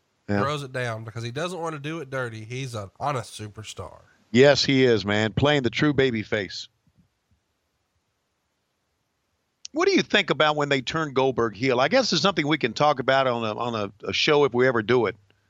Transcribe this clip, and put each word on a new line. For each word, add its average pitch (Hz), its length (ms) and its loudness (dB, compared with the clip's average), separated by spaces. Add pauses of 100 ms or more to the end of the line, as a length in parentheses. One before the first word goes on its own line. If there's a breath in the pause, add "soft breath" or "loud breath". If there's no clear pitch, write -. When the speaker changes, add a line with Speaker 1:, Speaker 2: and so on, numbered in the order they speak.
(280)
Speaker 1:
Yep. 101 120 0
Speaker 2:
throws 143 220 -2
it 131 100 -12
down 120 300 -6
because 113 220 -12
he 120 80 -8
doesn't 175 260 -6
want 160 160 -6
to 147 60 -12
do 156 180 -10
it 143 120 -12
dirty. 120 340 -8
He's 123 320 -10
an 101 240 -10
honest 135 380 -4
superstar. 107 640 -14 (280)
Speaker 1:
Yes, 131 340 6
he 131 200 4
is, 113 200 4
man. 104 280 0
Playing 143 320 2
the 117 60 0
true 147 220 0
baby 127 300 0
face. 101 460 -6 (3000)
What 339 140 0
do 392 80 4
you 320 80 4
think - 280 0
about 151 260 4
when 147 120 0
they 139 140 2
turn 156 300 -4
Goldberg 120 440 0
heel? 123 240 0
I 139 80 4
guess 240 240 2
it's - 100 0
something 170 240 0
we 151 120 0
can 123 140 -2
talk 147 260 2
about 135 280 2
on 117 180 0
a, 107 120 -4
on 117 180 -4
a, 104 340 -6
a 98 40 -4
show 147 320 2
if 123 80 0
we 123 140 2
ever 117 160 2
do 117 240 2
it. 95 100 -6 (320)